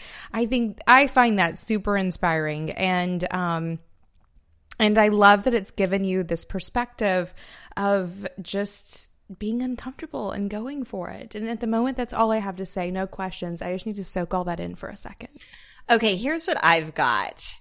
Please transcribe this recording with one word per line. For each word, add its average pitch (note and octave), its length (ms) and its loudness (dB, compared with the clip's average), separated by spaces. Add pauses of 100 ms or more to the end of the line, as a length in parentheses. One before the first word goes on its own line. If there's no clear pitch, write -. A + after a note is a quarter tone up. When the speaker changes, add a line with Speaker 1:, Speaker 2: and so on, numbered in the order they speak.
(340)
Speaker 1:
I A3+ 140 0
think, A#3 400 -2
I C4 180 8
find A#3+ 320 4
that E3+ 220 2
super G#3 360 0
inspiring, D#3+ 760 0
and, F3+ 600 0
um, E3 480 -2 (1000)
and G#3+ 180 4
I G#3+ 120 6
love G#3 340 8
that B3 100 4
it's G3+ 160 0
given G3 340 0
you F#3 200 0
this E3+ 220 -4
perspective G3 840 -2 (460)
of G3 480 0 (160)
just - 680 -4 (280)
being A3 240 -4
uncomfortable B3+ 680 -8
and G3+ 180 -4
going B3 340 -8
for F#3 260 -8
it. G#3+ 260 -14
And G#3+ 120 -6
at A3+ 120 -6
the A3+ 80 -4
moment, A#3 280 0
that's A#3+ 180 -4
all A3 180 2
I A3 80 2
have G3 180 -6
to F#3+ 80 -6
say. F3+ 260 -4
No F#3+ 160 -2
questions. F3 540 -8
I F3+ 120 -6
just F#3 120 -8
need G#3+ 100 -6
to G3+ 80 -8
soak F3 300 -4
all F3+ 120 0
that E3+ 140 -4
in F3 160 -8
for - 140 -12
a G3+ 80 -12
second. - 320 -14 (600)
Speaker 2:
Okay, A3 260 4
here's D4 320 -2
what F4+ 160 0
I've D#3+ 300 4
got. A#2 500 0 (180)